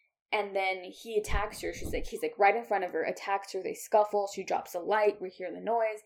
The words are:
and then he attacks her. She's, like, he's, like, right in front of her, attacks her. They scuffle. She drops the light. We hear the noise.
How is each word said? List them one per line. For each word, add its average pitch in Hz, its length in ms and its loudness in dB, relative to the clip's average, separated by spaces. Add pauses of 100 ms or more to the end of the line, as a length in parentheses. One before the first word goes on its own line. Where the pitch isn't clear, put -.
(320)
and 202 240 0
then 190 280 0
he 214 340 -6
attacks 208 440 0
her. 170 120 -4
She's, - 200 -6
like, - 140 -2
he's, - 140 -10
like, 160 160 -4
right 196 180 8
in 233 100 -4
front 196 180 0
of 180 80 -4
her, 160 120 0
attacks 196 500 -4
her. 185 100 -4
They - 100 -4
scuffle. 208 540 2
She 190 160 -8
drops 180 300 -4
the 180 60 -4
light. 208 420 2
We 185 80 -6
hear 180 220 -8
the 180 80 -10
noise. 214 460 0